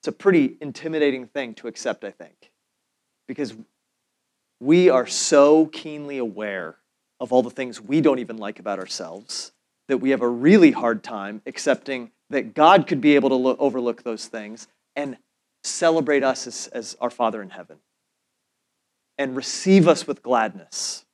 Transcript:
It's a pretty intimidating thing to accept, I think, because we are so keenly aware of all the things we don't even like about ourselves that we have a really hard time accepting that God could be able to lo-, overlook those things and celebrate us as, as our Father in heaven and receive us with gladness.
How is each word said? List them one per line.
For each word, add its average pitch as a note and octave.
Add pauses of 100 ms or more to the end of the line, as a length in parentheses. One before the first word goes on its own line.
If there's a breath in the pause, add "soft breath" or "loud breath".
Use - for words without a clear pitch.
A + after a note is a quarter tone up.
It's -
a D3+
pretty E3+
intimidating C#3+
thing A#2+
to -
accept, A2+
I G2
think, - (760)
because B2+ (1080)
we E3+
are C3
so D3+
keenly D3
aware G2 (420)
of B2
all B2+
the A#2+
things A#2+
we C3
don't C#3
even A2+
like G#2
about G2
ourselves F#2 (380)
that C3+
we C3
have B2+
a A#2+
really D3
hard A#2
time G#2
accepting C3 (180)
that A2+
God D#3+
could C#3+
be D3
able C3+
to C3
lo-, B2+
overlook B2
those A2+
things G#2+ (260)
and C#3 (480)
celebrate D3+
us C3
as, -
as -
our B2
Father A2
in F#2
heaven F2 (1400)
and C3
receive F#3
us D#3+
with -
gladness. A2 (100)